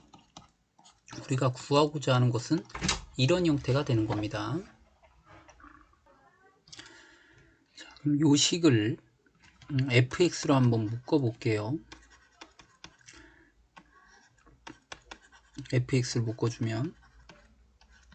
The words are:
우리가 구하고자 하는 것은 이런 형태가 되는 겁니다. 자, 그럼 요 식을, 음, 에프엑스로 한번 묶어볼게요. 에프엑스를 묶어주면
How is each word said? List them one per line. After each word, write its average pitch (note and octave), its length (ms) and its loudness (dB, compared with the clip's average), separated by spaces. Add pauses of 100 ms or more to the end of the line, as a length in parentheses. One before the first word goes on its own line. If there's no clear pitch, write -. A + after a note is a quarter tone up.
(1300)
우리가 C3 260 0
구하고자 C#3+ 640 0
하는 B2 140 4
것은 C#3 340 -2 (540)
이런 E3+ 280 2
형태가 C#3+ 380 0
되는 A2+ 220 0
겁니다. G#2+ 520 -4 (3250)
자, - 240 -20
그럼 D3 220 0
요 D3 140 6
식을, C#3+ 640 4 (760)
음, C3+ 200 0
에프엑스로 C#3+ 640 2
한번 A#2 300 4
묶어볼게요. A#2 920 -2 (4000)
에프엑스를 B2 500 0
묶어주면 A#2 720 -4 (1200)